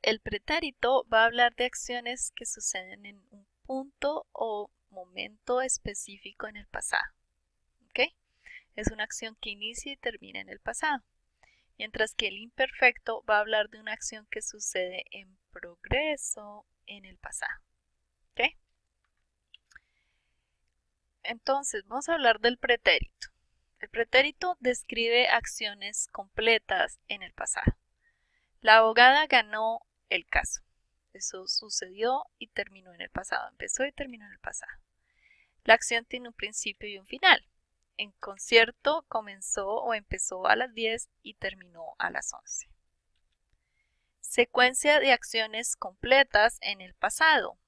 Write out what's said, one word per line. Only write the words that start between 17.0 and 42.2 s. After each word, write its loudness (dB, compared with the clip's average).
el -20
pasado, -10
¿ok? -2
Entonces, -4
vamos -8
a 0
hablar 4
del 0
pretérito. 0
El -16
pretérito 0
describe 0
acciones -4
completas -2
en -10
el -18
pasado. 0
La 10
abogada 8
ganó 0
el -4
caso. -4
Eso -12
sucedió -2
y -16
terminó -10
en -16
el -12
pasado. -6
Empezó -6
y -8
terminó -12
en -20
el -20
pasado. -14
La 8
acción 2
tiene -10
un -20
principio -10
y -10
un -20
final. 4
En -10
concierto 2
comenzó -6
o -2
empezó -4
a 8
las -4
diez -4
y -18
terminó -12
a -2
las -8